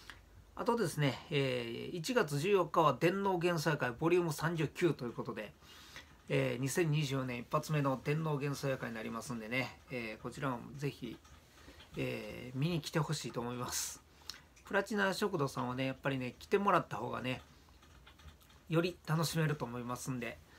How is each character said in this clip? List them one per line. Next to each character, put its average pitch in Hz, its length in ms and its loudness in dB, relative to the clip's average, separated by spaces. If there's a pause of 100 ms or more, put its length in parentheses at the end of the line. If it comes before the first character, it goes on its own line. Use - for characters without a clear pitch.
(560)
あ 185 100 -6
と 233 120 4
で 208 100 2
す 151 120 -4
ね、 139 320 0
え 123 600 0
ー、 175 60 -6
一 170 160 -2
月 147 260 2
十 185 120 0
四 185 160 6
日 - 140 4
は 147 180 6
電 190 240 4
脳 196 160 2
幻 170 220 2
想 165 100 2
夜 147 60 2
会 123 200 0
ボ 156 120 2
リ 175 80 8
ュ - 20 6
ー 175 40 4
ム 160 100 0
三 165 220 -2
十 156 120 2
九 165 260 2
と 131 120 -6
い 117 40 -4
う 107 40 -8
こ 120 100 -6
と 117 100 -4
で、 104 180 -8 (760)
え 135 320 2
ー、 - 20 -4
二 135 80 0
千 165 220 4
二 156 120 4
十 135 120 0
四 131 100 -2
年 123 140 -4
一 117 100 -12
発 151 220 0
目 151 100 4
の 135 220 2
電 156 200 0
脳 156 120 0
幻 139 200 -2
想 - 120 -2
夜 131 100 2
会 123 120 -6
に 113 60 -6
な 113 60 -6
り 117 80 -6
ま 113 140 -6
す 123 100 -6
ん 117 60 -4
で 110 100 -8
ね、 127 300 -2 (100)
え 113 300 -6
ー、 - 20 -20
こ 123 80 -8
ち 120 120 -10
ら 139 100 0
も 120 80 -4 (160)
ぜ 139 160 -4
ひ、 113 260 -10 (800)
え 120 580 -6
ー、 131 40 -4
見 156 100 2
に 165 120 0
来 - 100 -10
て 165 80 2
ほ 151 140 0
し 131 160 -4
い - 20 -6
と 127 100 -4
思 120 100 -4
い 123 40 -6
ま 120 160 -6
す。 - 320 -6 (640)
プ 202 100 -2
ラ 196 80 4
チ 214 120 -4
ナ 196 200 4
食 196 240 0
堂 139 80 4
さ 127 140 -4
ん 123 60 0
は 123 60 -2
ね、 131 140 0
や 135 60 -2
っ - 20 -10
ぱ - 160 -2
り 135 80 0
ね、 123 180 -4
来 - 80 -16
て 196 140 4
も 196 120 4
ら 175 80 8
っ - 80 0
た 107 100 -6
方 120 120 -4
が 117 140 -6
ね、 127 180 -4 (1300)
よ 160 120 4
り 175 140 -2 (120)
楽 160 180 2
し 156 140 0
め 156 80 4
る 147 80 0
と 127 100 -6
思 120 140 -6
い 120 40 -6
ま 123 120 -4
す - 160 -6
ん 127 80 -4
で、 117 180 -6 (220)